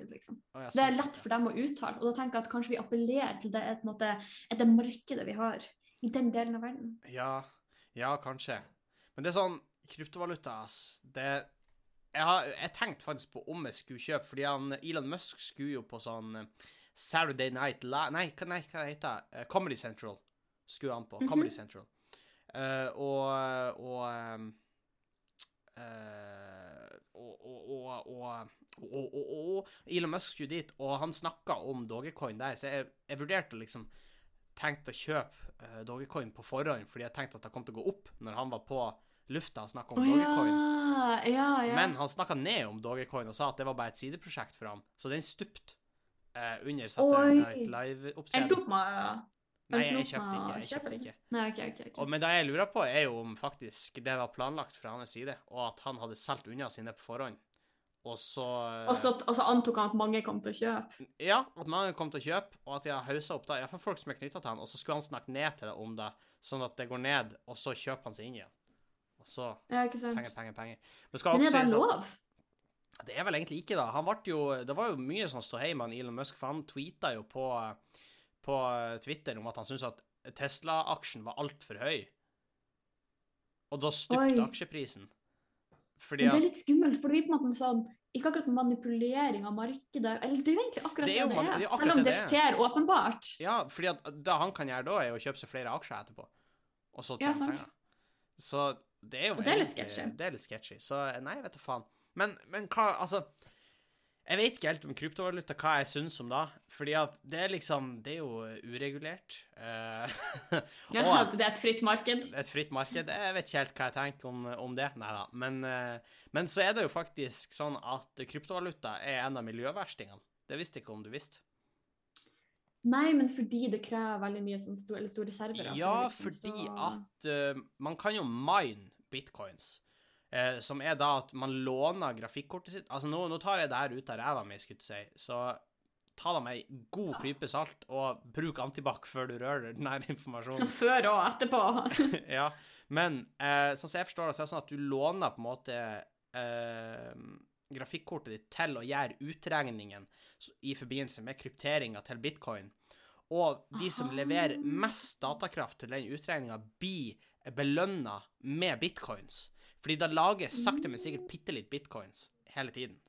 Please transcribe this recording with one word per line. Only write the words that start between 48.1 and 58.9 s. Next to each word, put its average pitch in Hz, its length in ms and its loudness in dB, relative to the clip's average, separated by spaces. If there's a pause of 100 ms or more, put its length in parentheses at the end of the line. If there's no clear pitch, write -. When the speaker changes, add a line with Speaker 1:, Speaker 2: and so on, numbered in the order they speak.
Speaker 1:
Endte 370 160 6
opp - 100 -4
med, 202 600 0 (400)
Speaker 2:
Nei, 233 100 2
Speaker 1:
endte - 140 4
Speaker 2:
jeg - 100 2
Speaker 1:
opp 269 80 -6
Speaker 2:
kjøpte 202 160 -4
Speaker 1:
med 98 80 -2
Speaker 2:
ikke, 196 180 -4
Speaker 1:
å 208 60 -6
Speaker 2:
jeg 240 100 -8
kjøpte 285 220 -6
Speaker 1:
kjøpe 233 60 -8
Speaker 2:
ikke. 240 160 -10
Speaker 1:
den? - 200 -12
Nei, 233 140 2
ok, 214 160 -6
ok, - 240 -8
ok. - 100 -18
Speaker 2:
Og, 143 140 -2
men 151 100 2
det 165 80 4
jeg 170 160 6
lurer 165 240 4
på 202 140 2
er 131 220 4
jo 123 120 2
om 117 220 -4
faktisk - 640 -8
det 131 160 0
var 120 100 -2
planlagt 139 480 -6
fra 110 160 -10
hans 123 220 -10
side, 127 200 -8 (140)
og 123 160 -6
at - 160 -6
han 127 220 -6
hadde 113 160 -8
solgt 127 320 -4
unna 127 180 -6
sine 113 240 -10
på - 140 -20
forhånd. 120 320 -8 (640)
Og 117 140 -8
så, - 240 -6 (240)
eh, 113 240 -4